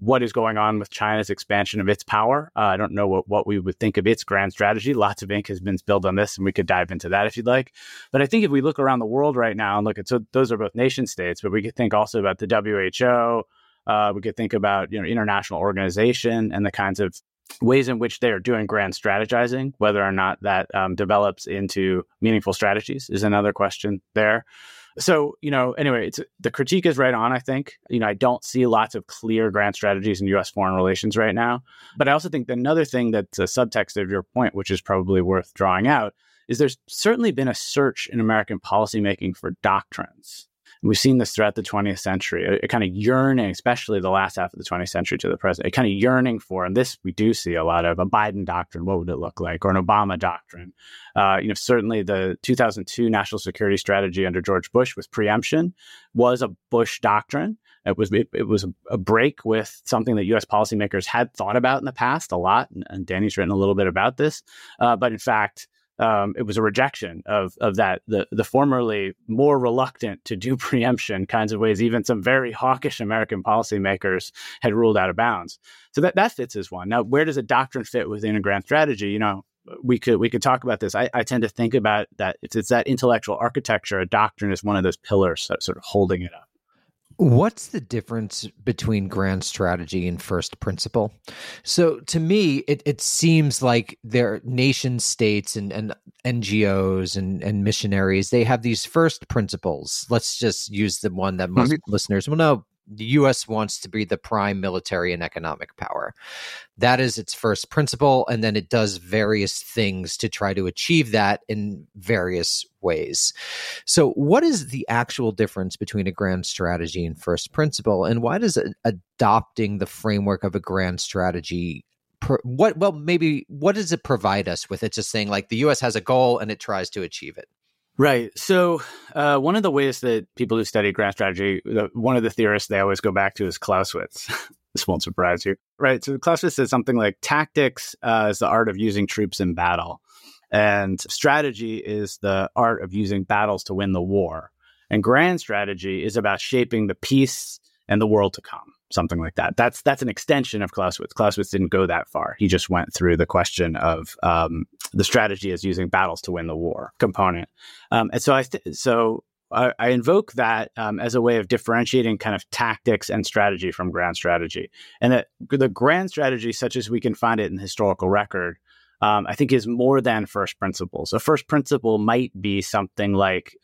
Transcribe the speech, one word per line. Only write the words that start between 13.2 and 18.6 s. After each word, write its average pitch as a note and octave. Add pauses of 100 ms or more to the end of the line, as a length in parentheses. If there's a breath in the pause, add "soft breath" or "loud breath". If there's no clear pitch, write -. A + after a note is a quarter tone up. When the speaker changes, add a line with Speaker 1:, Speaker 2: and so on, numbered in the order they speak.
Speaker 1:
Uh, G#2
we G2+
could G2+
think A2+
about, G2+
you G#2+
know, F#2+
international G2+
organization G#2
and G2+
the G2
kinds G2
of F#2+ (460)
ways B2
in B2
which A2+
they A#2+
are G2
doing A2